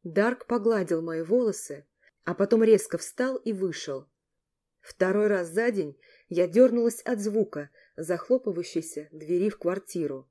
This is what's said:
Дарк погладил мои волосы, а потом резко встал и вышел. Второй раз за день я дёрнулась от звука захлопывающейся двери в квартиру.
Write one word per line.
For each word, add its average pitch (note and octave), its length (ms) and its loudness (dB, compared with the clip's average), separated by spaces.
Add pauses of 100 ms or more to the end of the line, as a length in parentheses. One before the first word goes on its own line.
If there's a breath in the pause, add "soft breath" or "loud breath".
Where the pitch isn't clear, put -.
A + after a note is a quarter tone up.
Дарк G#3 460 -2
погладил G3+ 560 0
мои E3 180 -6
волосы, F#3+ 640 -2 (380 soft breath)
а E3+ 100 -4
потом A3 300 4
резко G#3 340 6
встал C4 400 -4
и A3+ 160 -4
вышел. D#3+ 540 -6 (720)
Второй G3+ 480 0
раз F3+ 220 0
за A3+ 200 0
день E3+ 260 -4 (320 soft breath)
я F3 200 2
дёрнулась A#3 540 4
от A#3 180 -4
звука G3+ 500 -2 (260 soft breath)
захлопывающейся E3+ 1160 -4
двери E3+ 380 -2
в G#3 100 -8
квартиру. E3 720 -6